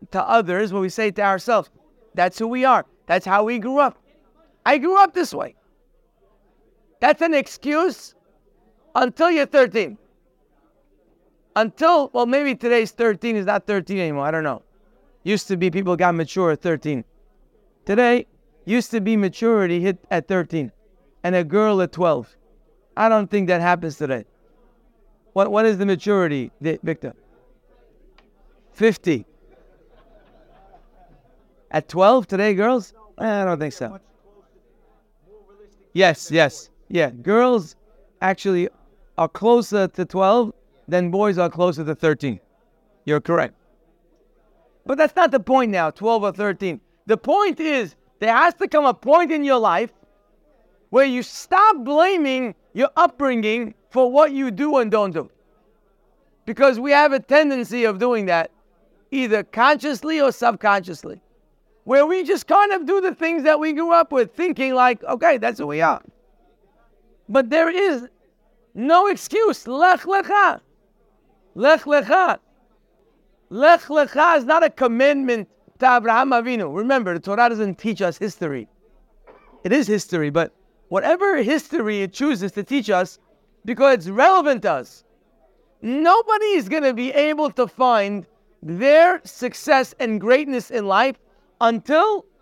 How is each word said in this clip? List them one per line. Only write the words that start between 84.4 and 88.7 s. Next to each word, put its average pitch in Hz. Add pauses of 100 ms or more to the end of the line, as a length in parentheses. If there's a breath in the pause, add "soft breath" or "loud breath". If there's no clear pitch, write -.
to 190
us, 131 (800)
nobody 415
is 330
gonna 285
be 247
able 302
to 247
find 208 (340)
their 294